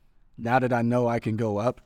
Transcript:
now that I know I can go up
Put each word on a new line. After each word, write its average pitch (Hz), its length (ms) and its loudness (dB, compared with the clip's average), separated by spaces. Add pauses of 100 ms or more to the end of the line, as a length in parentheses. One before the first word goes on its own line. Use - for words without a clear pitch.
(360)
now 120 240 0
that 123 120 0
I 120 100 2
know 120 260 2
I 117 100 0
can 110 180 -4
go 107 220 -2
up 120 280 -2